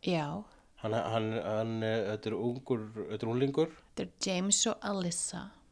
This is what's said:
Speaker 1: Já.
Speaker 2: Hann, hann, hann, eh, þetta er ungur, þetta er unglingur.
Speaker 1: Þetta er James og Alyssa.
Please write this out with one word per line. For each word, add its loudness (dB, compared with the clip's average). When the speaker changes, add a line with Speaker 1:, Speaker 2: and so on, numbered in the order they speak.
Speaker 1:
Já. 2
Speaker 2:
Hann, 0
hann, 2
hann, 0
eh, 2
þetta -2
er 0
ungur, -2
þetta -4
er 0
unglingur. 4
Speaker 1:
Þetta -2
er -6
James 2
og 0
Alyssa. -2